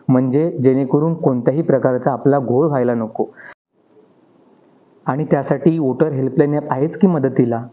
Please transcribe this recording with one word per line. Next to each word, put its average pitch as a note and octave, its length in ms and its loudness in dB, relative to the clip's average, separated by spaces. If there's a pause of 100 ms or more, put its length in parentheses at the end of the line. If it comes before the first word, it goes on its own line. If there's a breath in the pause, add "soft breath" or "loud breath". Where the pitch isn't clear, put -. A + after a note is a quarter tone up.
म्हणजे C3 420 2
जेणेकरून C#3 640 0
कोणत्याही C#3 480 0
प्रकारचा C3 500 0
आपला C3+ 260 2
घोळ B2+ 280 0
व्हायला B2 280 0
नको. A2 300 -4 (1800 loud breath)
आणि C#3+ 240 -4
त्यासाठी D3+ 480 0
वोटर D3 340 0
हेल्पलाईन C3+ 420 0
ॲप D3 180 -4
आहेच C#3+ 260 -4
की G3 80 2
मदतीला. C3 680 0